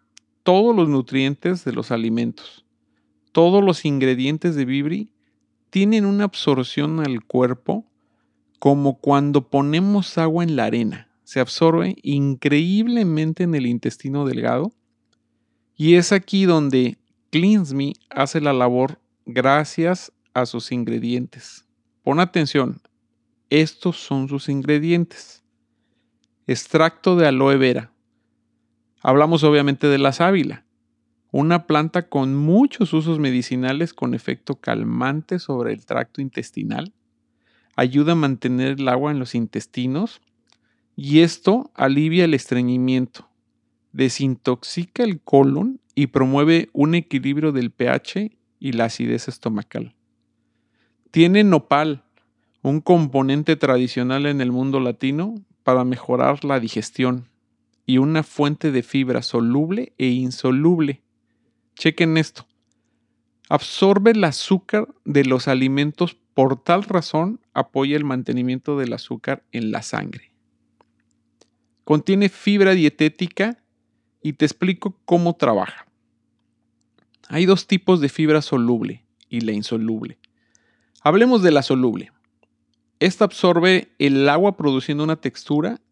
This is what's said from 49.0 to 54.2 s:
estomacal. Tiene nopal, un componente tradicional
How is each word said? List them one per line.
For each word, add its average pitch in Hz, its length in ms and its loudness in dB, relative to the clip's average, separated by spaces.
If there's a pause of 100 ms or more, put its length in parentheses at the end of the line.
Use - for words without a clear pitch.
estomacal. 117 680 -8 (1160)
Tiene 180 340 4
nopal, 147 600 0 (560)
un 147 220 -2
componente 147 720 2
tradicional 127 720 -2